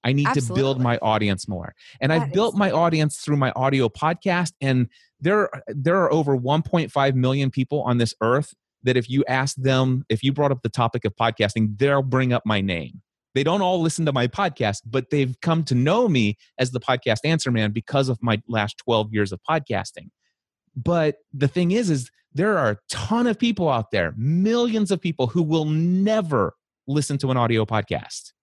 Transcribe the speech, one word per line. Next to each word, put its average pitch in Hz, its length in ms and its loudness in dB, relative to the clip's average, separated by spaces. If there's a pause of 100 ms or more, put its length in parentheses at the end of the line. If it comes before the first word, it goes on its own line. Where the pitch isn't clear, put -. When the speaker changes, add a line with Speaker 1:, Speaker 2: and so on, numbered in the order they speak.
Speaker 1:
I 127 80 2
need 143 160 2
to 233 120 2
build 131 380 0
Speaker 2:
Absolutely. 127 60 0
Speaker 1:
my 120 140 2
audience 104 500 0
more. 87 260 -10 (260)
And 139 120 0
I've 160 100 2
Speaker 2:
That 139 100 -6
Speaker 1:
built 208 220 0
Speaker 2:
is 202 40 0
Speaker 1:
my 196 120 2
audience 160 480 0
through 147 180 -2
my 135 180 0
audio 131 340 0
podcast. 170 720 -2
And 127 280 0 (320)
there, 196 300 0 (160)
there 151 360 0
are 160 100 2
over 143 220 2
one 135 280 0
point 165 280 0
five 139 240 2
million 131 360 2
people 139 320 -2
on 120 160 0
this 117 240 0
earth 127 320 0 (300)
that 123 120 2
if 120 140 -2
you 135 180 2
asked 131 340 -2
them, 131 460 2
if 113 140 -2
you 135 100 0
brought 143 200 0
up 127 100 -4
the 113 60 -4
topic 117 360 -2
of 101 120 -2
podcasting, 110 600 0
they'll 139 240 2
bring 131 300 0
up 123 140 -2
my 104 140 2
name. 85 420 -4 (320)
They 135 100 2
don't 180 160 0
all 180 220 0
listen 165 240 -2
to 147 60 0
my 123 160 0
podcast, 127 580 -2
but 127 240 -4
they've 135 320 0
come 165 220 0
to 135 100 -2
know 180 340 2
me 113 300 0 (200)
as 127 120 0
the 123 100 -6
podcast 123 440 0
answer 156 260 0
man 110 220 0
because 131 360 -2
of 123 140 -2
my 110 260 0
last 107 300 -2
twelve 110 340 0
years 101 200 0
of 90 160 -12
podcasting. 135 600 -4 (680)
But 156 400 0 (180)
the 139 140 0
thing 180 240 0
is, 214 180 0
is 131 200 -2 (220)
there 196 240 0
are 131 140 2
a 104 80 -4 (100)
ton 240 380 -2
of 226 120 0
people 196 300 0
out 117 220 0
there, 85 260 0
millions 208 760 0
of 175 80 -2
people 151 260 -2
who 170 160 0
will 156 220 0
never 165 880 0 (320)
listen 139 320 0
to 131 140 -2
an 127 40 2
audio 117 300 2
podcast. - 680 -4 (100)